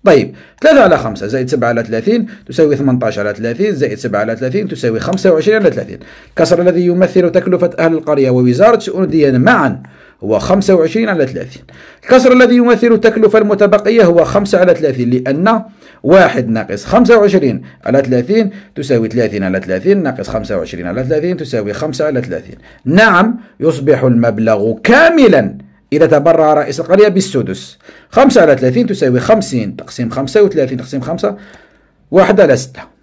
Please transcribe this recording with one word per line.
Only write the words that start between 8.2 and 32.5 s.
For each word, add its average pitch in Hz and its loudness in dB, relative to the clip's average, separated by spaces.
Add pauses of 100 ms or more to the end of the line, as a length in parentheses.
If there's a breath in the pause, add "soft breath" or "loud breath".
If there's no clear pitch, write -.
ووزارة 127 2
شؤون 185 -4
الديانة 147 0
معًا 156 0 (420 loud breath)
هو 104 -2
خمسة 196 0
وعشرين 180 0
على 160 -2
ثلاثين. - -12 (420 loud breath)
الكسر 254 4
الذي 247 4
يمثل 240 2
التكلفة 220 2
المتبقية 208 2
هو 170 4
خمسة 196 0
على 180 4
ثلاثين، 123 -2
لأن 151 -2 (400 loud breath)
واحد 156 2
ناقص 104 -6
خمسة 233 4
وعشرين 180 0 (240 loud breath)
على 135 2
ثلاثين 135 0 (240 loud breath)
تساوي 123 -2
ثلاثين 107 -4
على 95 -4
ثلاثين، 95 -2
ناقص 127 -8
خمسة 107 -6
وعشرين 85 -10
على 110 -6
ثلاثين 160 -4
تساوي 117 -6
خمسة 151 -6
على 131 -4
ثلاثين. 82 -12 (280 soft breath)
نعم، 202 2 (240 loud breath)
يصبح 139 0
المبلغ 113 0 (120)
كاملًا 262 4 (340 soft breath)
إذا 151 2
تبرع 151 2
رئيس 143 -4
القرية 196 2
بالسدس. 139 -4 (320 soft breath)
خمسة 247 4
على 156 4
ثلاثين 127 -2
تساوي 127 -2
خمسين 127 -2
تقسيم - -10
خمسة 139 -2
وثلاثين 135 -2
تقسيم 131 -10
خمسة، 190 -6 (720 loud breath)
واحد 190 4
على 143 4